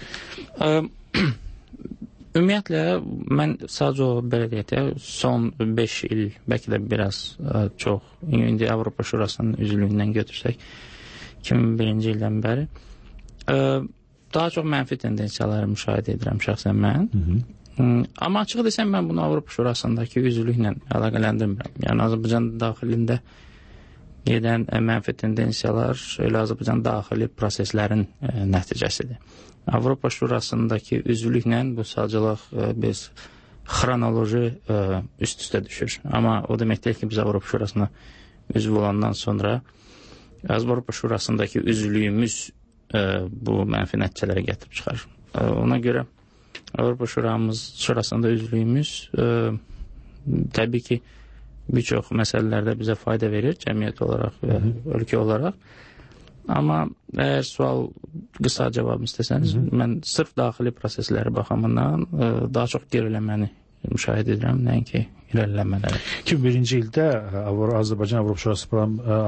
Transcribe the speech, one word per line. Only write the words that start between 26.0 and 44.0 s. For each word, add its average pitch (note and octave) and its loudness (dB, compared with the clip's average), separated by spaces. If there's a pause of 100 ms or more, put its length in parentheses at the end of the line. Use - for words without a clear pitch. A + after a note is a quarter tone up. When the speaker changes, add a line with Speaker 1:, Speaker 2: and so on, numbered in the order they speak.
Speaker 1:
elə A2 2
Azərbaycan A2+ 0
daxili A2 -2 (120)
proseslərin, G#2 0 (160)
ə, B2 -2
nəticəsidir. G#2+ -2 (520)
Avropa B2 2
Şurasındakı A2+ 0 (100)
üzvlüklə A#2 2 (120)
bu A2 -4
sadəcəlik, A2 0
ə, A2 -2 (160)
biz A2 -2 (640)
xronoloji, A#2 2 (220)
ə, G2 0 (220)
üst-üstə - -2
düşür. - -6 (120)
Amma A2+ 2
o A#2 0
demək A2+ 0
deyil A2+ -2
ki, A2 -4
biz G#2+ 0
Avropa G#2 0
Şurasına G#2 0 (640)
üzv G#2+ 2
olandan G#2 2
sonra G#2+ 0 (840)
Avropa A#2+ 0
Şurasındakı A2 -2
üzvlüyümüz, G#2+ 2 (520)
ə, G#2 2 (260)
bu A2 0
mənfi G#2 -2